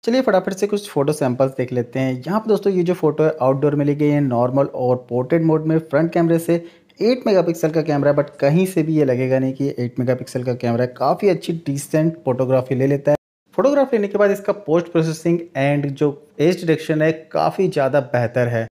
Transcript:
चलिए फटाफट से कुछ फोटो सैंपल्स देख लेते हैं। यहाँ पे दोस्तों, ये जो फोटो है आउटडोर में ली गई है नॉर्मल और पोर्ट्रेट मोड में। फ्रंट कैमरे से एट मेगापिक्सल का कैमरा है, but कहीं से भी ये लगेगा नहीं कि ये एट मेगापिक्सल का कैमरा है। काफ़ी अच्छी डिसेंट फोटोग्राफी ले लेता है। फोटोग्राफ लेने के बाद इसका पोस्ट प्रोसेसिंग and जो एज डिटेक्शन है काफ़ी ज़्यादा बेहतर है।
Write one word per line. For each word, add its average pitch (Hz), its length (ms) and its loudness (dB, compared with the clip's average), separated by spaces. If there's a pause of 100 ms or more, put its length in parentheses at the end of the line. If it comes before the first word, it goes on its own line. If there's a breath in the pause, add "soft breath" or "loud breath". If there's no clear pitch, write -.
चलिए 247 180 2
फटाफट 196 320 0
से 196 140 -4
कुछ 202 220 -4
फोटो 147 240 0
सैंपल्स 135 380 0
देख 127 220 -6
लेते 123 260 -4
हैं। 131 180 -2
यहाँ 165 220 -4
पे 220 100 -8
दोस्तों, 196 240 0
ये 180 100 0
जो 180 100 0
फोटो 160 300 0
है 156 180 2
आउटडोर 139 340 2
में 143 100 0
ली 143 100 0
गई 147 140 2
है 147 120 2
नॉर्मल 127 440 2
और 127 440 -2
पोर्ट्रेट 127 340 0
मोड 156 240 2
में। 160 140 2
फ्रंट 160 320 0
कैमरे 165 260 2
से 170 260 -2 (340 loud breath)
एट 254 280 0
मेगापिक्सल 170 420 2
का 156 120 0
कैमरा 147 300 2
है, 143 60 2
but 143 120 0 (100)
कहीं 156 260 4
से 185 180 -2
भी 160 120 -2
ये 151 100 4
लगेगा 131 340 0
नहीं 131 140 -2
कि 139 100 -4
ये 139 160 -4
एट 120 200 -4
मेगापिक्सल 127 440 -4
का 123 100 -2
कैमरा 117 300 -2
है। 123 140 -4
काफ़ी 170 320 2
अच्छी 170 240 -2 (120)
डिसेंट 156 480 -2 (120)
फोटोग्राफी 131 500 0
ले 131 120 0
लेता 143 240 0
है। 147 60 2 (400)
फोटोग्राफ 269 360 2
लेने 208 140 0
के 202 100 -6
बाद 202 140 4
इसका 196 220 -2 (140)
पोस्ट 170 240 0
प्रोसेसिंग 165 480 0 (180)
and 143 340 0
जो 147 180 0 (300)
एज 175 200 2
डिटेक्शन 156 420 0
है 160 100 2 (200)
काफ़ी 160 360 0
ज़्यादा 143 320 0 (140)
बेहतर 120 340 0
है। 117 240 -2